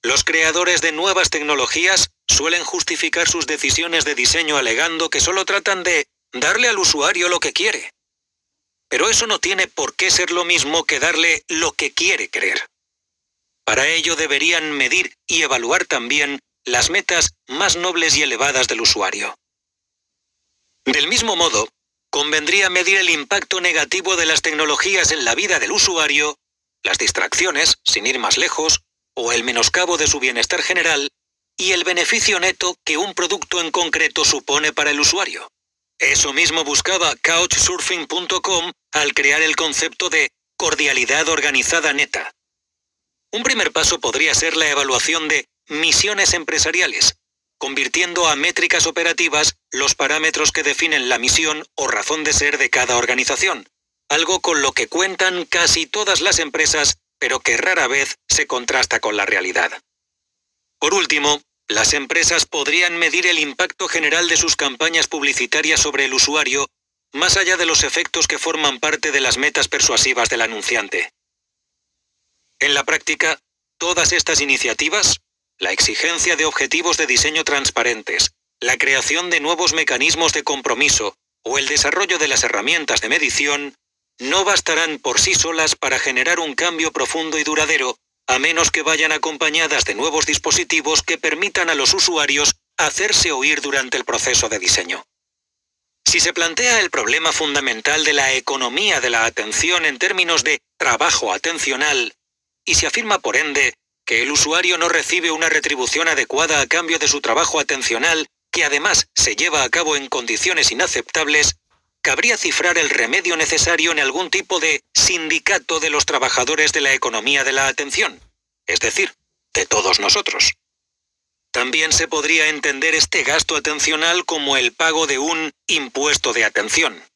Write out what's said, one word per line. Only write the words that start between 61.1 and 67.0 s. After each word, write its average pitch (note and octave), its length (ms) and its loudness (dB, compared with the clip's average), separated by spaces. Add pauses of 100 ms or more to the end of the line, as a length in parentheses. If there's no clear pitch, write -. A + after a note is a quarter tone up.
las A2 260 2
empresas D#3+ 500 0
podrían E3+ 540 0
medir E3+ 280 0
el F3 120 2
impacto D#3 500 -2
general E3+ 400 0
de E3+ 80 2
sus E3 200 2
campañas D3+ 500 0
publicitarias D3 720 0
sobre C#3 240 0
el C3 80 -2
usuario, C#3 560 0 (440)